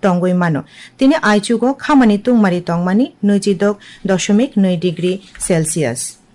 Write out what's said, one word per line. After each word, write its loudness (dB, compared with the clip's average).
তংগৈ 0
মানো। 0
তিনি 4
আইচুগো 0
খামানি 4
তুংমারি 2
তংমানি 0
নৈচি 0
দক 0
দশমিক 0
নৈ 2
ডিগ্রি -4
সেলসিয়াস। -2